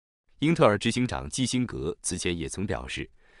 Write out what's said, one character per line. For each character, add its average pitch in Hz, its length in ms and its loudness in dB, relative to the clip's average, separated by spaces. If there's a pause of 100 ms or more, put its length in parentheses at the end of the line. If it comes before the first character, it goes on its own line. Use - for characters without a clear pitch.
(380)
英 160 160 2
特 156 100 6
尔 104 100 8
执 113 140 0
行 123 160 2
长 71 240 -6
基 - 160 0
辛 123 220 0
格 67 340 -4
此 - 160 -4
前 87 180 -2
也 73 140 -6
曾 95 160 -6
表 76 220 -4
示， - 200 -8 (320)